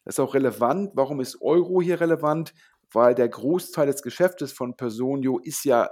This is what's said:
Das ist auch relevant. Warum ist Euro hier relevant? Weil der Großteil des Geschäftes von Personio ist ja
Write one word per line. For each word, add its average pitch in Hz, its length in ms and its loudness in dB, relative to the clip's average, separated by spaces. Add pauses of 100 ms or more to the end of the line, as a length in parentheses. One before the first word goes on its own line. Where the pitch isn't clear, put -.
Das - 120 -10
ist - 40 0
auch 135 160 0
relevant. 135 580 0
Warum 143 260 0
ist - 220 -8
Euro 175 400 2
hier 170 180 0
relevant? 160 540 0 (380)
Weil 120 240 6
der 120 120 2
Großteil 147 600 -2
des 139 160 -2
Geschäftes 160 480 -2
von 123 260 -8
Personio 131 600 -2
ist - 260 -10
ja 120 260 4